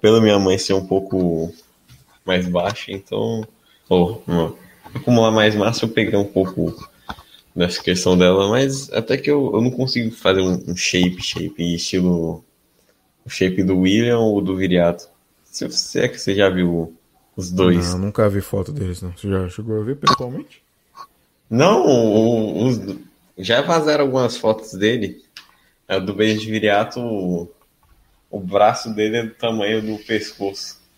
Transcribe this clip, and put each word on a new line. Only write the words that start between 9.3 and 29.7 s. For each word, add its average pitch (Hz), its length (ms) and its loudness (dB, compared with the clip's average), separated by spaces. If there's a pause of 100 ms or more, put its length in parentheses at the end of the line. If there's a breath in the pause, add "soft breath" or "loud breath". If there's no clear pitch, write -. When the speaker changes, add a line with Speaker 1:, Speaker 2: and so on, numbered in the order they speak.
Speaker 1:
eu - 80 2
não 123 120 0
consigo 123 420 -4
fazer 95 260 2
um, 92 300 -2
um 87 60 -4
shape, 90 440 0
shape, 85 540 -6
estilo 85 680 -2 (840)
o - 40 -16
shape 92 320 0
do 92 180 2
William 113 380 2
ou 107 220 2
do 95 140 -2
Viriato. 87 540 0 (360)
Se, - 260 -10
se - 300 -4
é 123 60 0
que - 120 -6
você 98 160 -4
já 98 140 4
viu 87 460 -2 (400)
os 90 160 -8
dois. 90 420 2
Speaker 2:
Não, 90 60 -4
nunca 104 300 0
vi 98 120 -2
foto 95 300 -6
deles, 95 320 -8
não. 90 140 -10
Você - 120 -10
já 95 200 -2
chegou 107 320 -6
a 104 40 -6
ver 131 120 -4
pessoalmente? 139 680 -4 (840)
Speaker 1:
Não, 180 380 4
o, 110 800 2
os, 127 120 0 (580)
já 110 260 0
vazaram 151 420 2
algumas 127 320 0
fotos - 360 -2
dele. 104 500 -2 (680 loud breath)
A 95 100 -2
do 95 160 -4
beijo 107 260 0
de 110 100 -10
Viriato, 107 500 0
o, 90 500 -4 (800)
o 107 100 -8
braço 104 540 2
dele 107 240 0
é 117 60 -2
do 110 100 -10
tamanho 110 480 -2